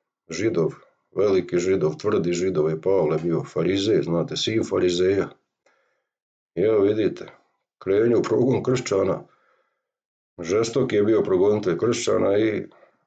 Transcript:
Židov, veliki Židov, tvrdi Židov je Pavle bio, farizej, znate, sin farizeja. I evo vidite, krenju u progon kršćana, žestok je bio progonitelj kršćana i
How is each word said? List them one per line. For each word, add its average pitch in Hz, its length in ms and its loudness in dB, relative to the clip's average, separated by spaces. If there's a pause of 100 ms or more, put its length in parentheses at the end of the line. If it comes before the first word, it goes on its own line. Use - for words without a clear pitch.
(280)
Židov, 82 440 -2 (440)
veliki 95 420 2
Židov, 87 380 0
tvrdi 92 360 -2
Židov 85 380 0
je 80 100 -4
Pavle 82 420 2
bio, 82 220 -2
farizej, 95 580 0
znate, 82 340 -4
sin 110 280 -2
farizeja. 92 640 0 (1300)
I 82 80 -2
evo 107 180 4
vidite, 104 460 0 (520)
krenju 107 400 2
u - 40 2
progon - 400 0
kršćana, 98 580 -2 (1160)
žestok 107 540 -2
je 104 100 2
bio 104 200 2
progonitelj 95 560 2
kršćana 104 600 0
i 110 280 -2 (400)